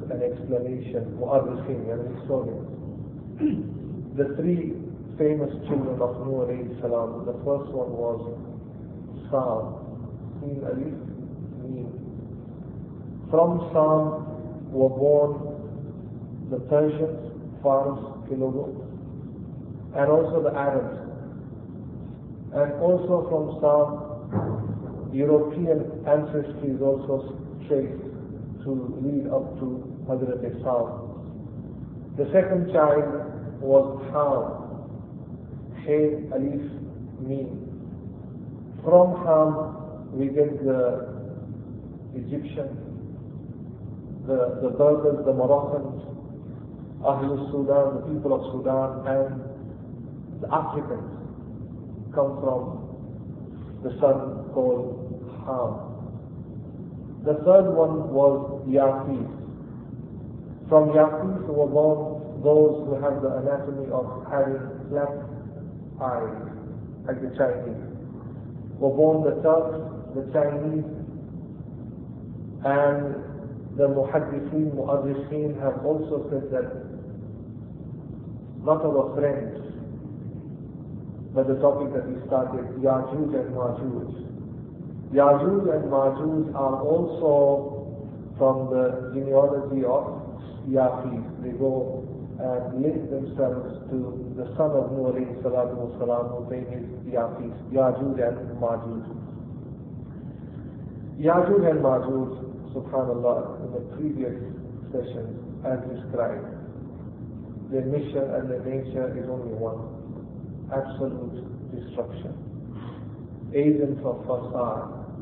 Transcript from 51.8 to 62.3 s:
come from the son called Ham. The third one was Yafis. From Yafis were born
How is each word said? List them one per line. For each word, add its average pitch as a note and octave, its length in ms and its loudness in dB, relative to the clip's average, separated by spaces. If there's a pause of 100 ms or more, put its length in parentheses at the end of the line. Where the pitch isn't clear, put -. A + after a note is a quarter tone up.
come C#3 240 2
from B2+ 400 -2 (1040)
the B2+ 160 -4
son C3 540 2
called - 680 0 (240)
Ham. B2 400 -2 (1400)
The D3+ 180 4
third F#3 320 10
one D#3 360 4
was C3+ 560 4
Yafis. C3+ 600 4 (1400)
From D3+ 200 10
Yafis D#3 580 6
were D3 200 4
born D3+ 520 4 (240)